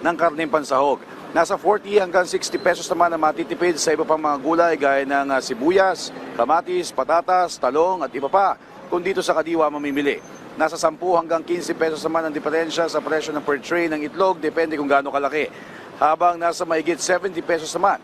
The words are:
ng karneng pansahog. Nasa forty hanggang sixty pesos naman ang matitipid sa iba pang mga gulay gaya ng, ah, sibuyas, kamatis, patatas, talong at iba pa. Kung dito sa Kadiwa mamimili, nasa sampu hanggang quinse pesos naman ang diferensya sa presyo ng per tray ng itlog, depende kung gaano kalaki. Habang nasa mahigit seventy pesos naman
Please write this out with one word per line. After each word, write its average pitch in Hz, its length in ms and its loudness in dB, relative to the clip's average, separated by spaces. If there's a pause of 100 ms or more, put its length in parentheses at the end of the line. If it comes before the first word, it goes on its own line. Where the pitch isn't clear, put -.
ng 170 80 2
karneng 160 400 0
pansahog. 139 480 0 (320)
Nasa 170 240 2
forty 202 400 2
hanggang 180 320 2
sixty 185 320 -4
pesos - 320 2
naman 170 160 2
ang 160 160 0
matitipid 165 560 0
sa 165 80 2
iba 147 160 2
pang 156 160 2
mga 147 160 0
gulay 165 400 2
gaya 139 240 2
ng, 139 320 0
ah, 131 80 2
sibuyas, 170 720 2 (240)
kamatis, 175 560 0
patatas, 170 640 2
talong 156 480 0
at 120 80 -10
iba 135 160 -4
pa. 190 240 4 (400)
Kung 175 80 -2
dito 180 240 -2
sa 170 80 2
Kadiwa 160 400 2
mamimili, 143 480 -2 (400)
nasa 156 160 0
sampu 170 400 2
hanggang 165 240 0
quinse 165 320 -4
pesos 156 320 -2
naman 160 240 -2
ang 147 80 -8
diferensya 160 480 -2
sa 151 160 -2
presyo 151 320 -2
ng 143 80 -4
per 143 160 0
tray 170 320 -2
ng 151 160 -4
itlog, 180 320 0
depende 160 400 -2
kung 143 80 -4
gaano 139 240 2
kalaki. 139 400 -2 (480)
Habang 160 400 4
nasa 170 320 -2
mahigit 160 320 0
seventy 180 400 -2
pesos 160 320 -2
naman 175 300 2